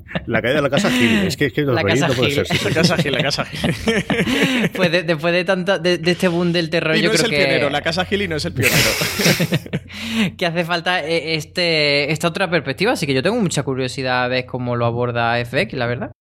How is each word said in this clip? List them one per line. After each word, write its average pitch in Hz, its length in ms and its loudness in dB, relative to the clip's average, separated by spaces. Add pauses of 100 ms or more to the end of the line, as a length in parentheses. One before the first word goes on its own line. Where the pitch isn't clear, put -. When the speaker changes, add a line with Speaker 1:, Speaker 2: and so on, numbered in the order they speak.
(260)
Speaker 1:
La 113 160 0
caída 123 140 2
de 151 60 2
la 143 80 2
casa 170 200 2
Gil. 233 320 2
Es 175 140 -2
que, 147 100 0
es 120 60 -2
que 151 100 0
los 143 100 2
Speaker 2:
La 113 100 2
Speaker 1:
rollos 101 180 2
Speaker 2:
casa 165 80 2
Speaker 1:
no 131 60 2
puede 120 160 2
Speaker 2:
Gil. - 140 0
Speaker 1:
ser, - 40 -8
sí, 170 100 0
sí, - 60 -2
Speaker 3:
La 202 60 0
Speaker 1:
sí. 143 40 0
Speaker 3:
casa 160 220 4
Gil, 143 160 0
la 123 100 0
casa 139 220 -2
Gil. - 300 -2 (960)
Speaker 2:
<laughs> - 40 -18
Pues 180 160 2
de, 175 140 2
después 165 280 0
de 175 120 2
tanta, 185 340 0
de, 175 200 2
de 165 120 0
este 175 160 0
boom 175 260 2
del 170 160 0
terror, 160 280 0
Speaker 3:
Y - 40 4
Speaker 2:
yo 202 80 2
Speaker 3:
no 220 60 2
es 160 80 4
Speaker 2:
creo 233 100 0
Speaker 3:
el 147 60 0
Speaker 2:
que 143 80 4
Speaker 3:
pionero, 135 240 2
la 147 100 -2
casa 170 240 -2
Gil 202 180 -2
y 196 60 -2
no 165 60 -4
es 151 100 -4
el 170 80 -4
pionero. 117 240 0 (800)
Speaker 2:
<laughs> 214 800 -4
que 180 100 -2
hace 170 180 -2
falta, 175 420 -2
eh, 160 300 -2
este, 151 760 0
esta 160 160 -2
otra 170 240 -2
perspectiva, 165 420 0
así 202 140 -2
que 139 80 0
yo 131 80 2
tengo 202 140 0
mucha 180 260 0
curiosidad 127 600 -2
a 123 40 0
ver 127 180 0
cómo 123 280 -4
lo 120 100 0
aborda 120 540 0
F 120 220 -2
X, 196 180 -4
la 120 80 0
verdad. 123 240 -4 (100)